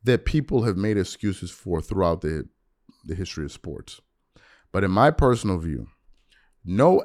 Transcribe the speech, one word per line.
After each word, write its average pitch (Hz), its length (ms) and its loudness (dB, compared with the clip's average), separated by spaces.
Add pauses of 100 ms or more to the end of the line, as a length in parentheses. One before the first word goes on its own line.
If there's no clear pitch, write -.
that 123 220 2
people 135 380 0
have 107 120 0
made 104 220 0
excuses 92 540 -4
for 82 300 -6
throughout 87 380 0
the, 78 260 -4 (600)
the 95 100 -8
history 85 300 -8
of 71 80 -10
sports. - 480 -16 (720)
But 98 100 0
in 95 80 2
my 117 180 6
personal 117 480 2
view, 76 300 -8 (800)
no 107 400 4